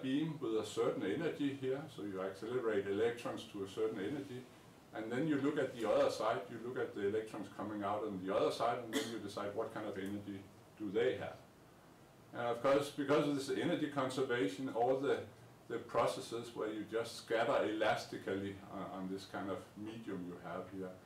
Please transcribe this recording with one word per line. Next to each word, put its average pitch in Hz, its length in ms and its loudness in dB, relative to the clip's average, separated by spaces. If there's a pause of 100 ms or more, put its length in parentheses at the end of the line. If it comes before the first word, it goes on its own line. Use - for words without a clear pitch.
beam 147 380 2
with 113 160 0
a 107 100 4
certain - 380 2
energy 135 560 0
here, 131 220 0 (140)
so - 80 -6
you 95 180 -4
accelerate 104 680 0
electrons 107 640 0
to 98 140 -4
a - 20 -8
certain 110 320 0
energy, 127 420 -4 (540)
and 110 160 -4
then 143 160 2
you 139 140 4
look 147 160 2
at 131 200 0
the 107 120 0
other 113 200 6
side, 113 300 0 (100)
you 120 160 -8
look 127 120 -4
at 113 180 -2
the 101 120 2
electrons 107 400 0 (100)
coming 104 260 -4
out 107 240 0
on 98 180 -4
the 95 80 2
other 117 180 4
side, 117 340 2
and 113 80 -8
then 139 180 2
you 110 80 -4
decide 104 340 -4
what - 200 -4
kind 107 140 -4
of 95 100 -4
energy 101 420 -6 (400)
do 107 100 -2
they 117 280 4
have. - 180 -6 (1000)
And 120 100 0
of 117 140 0
course, 143 280 6
because 147 380 4
of 143 80 4
this 131 140 -2
energy 147 380 2
conservation, 131 880 0
all 127 220 4
the, 135 220 4 (480)
the 117 120 -4
processes - 720 -2
where 107 160 -2
you 107 200 -4
just 113 280 -2
scatter 113 520 2
elastically 101 840 0 (160)
on, 95 300 -6
on 95 100 -4
this 95 200 -6
kind 98 180 -4
of 92 80 -2 (200)
medium 107 500 -6
you 90 180 -8
have 90 180 -6 (140)
here, 92 120 -4 (160)